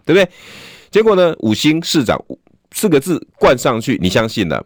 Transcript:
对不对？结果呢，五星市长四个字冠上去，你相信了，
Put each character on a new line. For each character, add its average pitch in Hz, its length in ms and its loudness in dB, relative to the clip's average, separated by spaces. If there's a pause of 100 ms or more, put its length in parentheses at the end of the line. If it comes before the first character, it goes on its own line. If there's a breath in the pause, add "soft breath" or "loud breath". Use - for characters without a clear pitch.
对 151 80 0
不 190 100 4
对？ - 20 -2 (640 loud breath)
结 214 120 2
果 220 120 4
呢， 175 260 2
五 110 120 0
星 156 300 0
市 156 200 -2
长 90 160 -2 (540)
四 - 160 -2
个 151 100 4
字 151 240 -2 (160)
冠 165 180 4
上 131 220 -2
去， 107 220 -4
你 90 80 0
相 113 180 0
信 110 220 -4
了， 64 180 -6